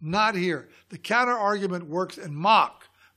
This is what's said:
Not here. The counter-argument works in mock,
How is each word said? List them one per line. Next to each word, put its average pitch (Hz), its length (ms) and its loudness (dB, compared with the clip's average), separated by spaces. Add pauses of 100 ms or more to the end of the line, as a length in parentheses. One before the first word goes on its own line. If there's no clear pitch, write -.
Not 202 340 0
here. 175 340 -2 (220)
The - 80 -16
counter-argument 208 880 0
works 180 320 -4
in 151 160 -10
mock, 180 540 2 (280)